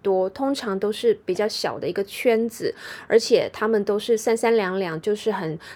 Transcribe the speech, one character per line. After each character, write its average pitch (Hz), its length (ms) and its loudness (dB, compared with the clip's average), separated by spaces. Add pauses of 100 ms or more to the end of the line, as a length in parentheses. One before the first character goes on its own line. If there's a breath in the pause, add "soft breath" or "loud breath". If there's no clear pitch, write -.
多， 190 260 2
通 269 240 -2
常 233 240 -4
都 202 140 0
是 214 340 2
比 180 120 -2
较 208 100 0
小 151 320 -4
的 135 100 -4
一 180 40 -4
个 196 100 -2
圈 226 460 0
子， - 260 -4 (320 loud breath)
而 208 100 4
且 220 360 4
他 220 160 -2
们 214 160 2
都 202 120 0
是 220 220 2
三 226 180 2
三 233 200 2
两 190 240 0
两， 165 200 -4
就 208 140 0
是 208 160 -2
很 175 260 -2 (200 loud breath)